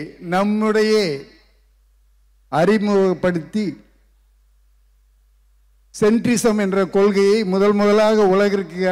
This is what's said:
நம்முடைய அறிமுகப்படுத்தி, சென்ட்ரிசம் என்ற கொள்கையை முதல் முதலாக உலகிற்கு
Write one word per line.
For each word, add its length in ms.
நம்முடைய 600
அறிமுகப்படுத்தி, 1120
சென்ட்ரிசம் 720
என்ற 200
கொள்கையை 420
முதல் 280
முதலாக 540
உலகிற்கு 580